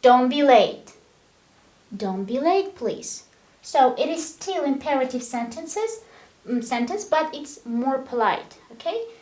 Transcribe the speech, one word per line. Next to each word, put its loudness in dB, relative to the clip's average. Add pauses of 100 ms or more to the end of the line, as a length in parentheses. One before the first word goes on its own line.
Don't 8
be 0
late. 4 (1040)
Don't -4
be -4
late, 0
please. -6 (380)
So 4
it -2
is -6
still -6
imperative -2
sentences, -6 (480)
mm, -2
sentence, -4
but 0
it's -14
more -2
polite, -2 (140)
okay? -6 (200)